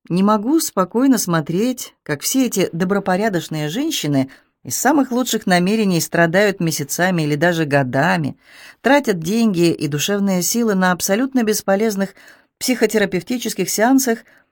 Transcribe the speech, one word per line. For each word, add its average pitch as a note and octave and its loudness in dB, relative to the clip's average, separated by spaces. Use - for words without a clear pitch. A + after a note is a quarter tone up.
не F3 2
могу G#3+ 2
спокойно A#3 0
смотреть, F3+ -2
как D3 -6
все C4 0
эти F#3 -2
добропорядочные F#3 -2
женщины D3+ -2
из - -8
самых C4+ 2
лучших A#3+ -2
намерений F#3 2
страдают E3+ 2
месяцами E3+ -2
или D3 0
даже E3 0
годами, C#3 0
тратят B3+ 2
деньги F3 2
и - -4
душевные F#3 -2
силы A3+ 0
на F#3 2
абсолютно A#3+ 0
бесполезных G3+ -2
психотерапевтических G#3 -2
сеансах, A#3+ 2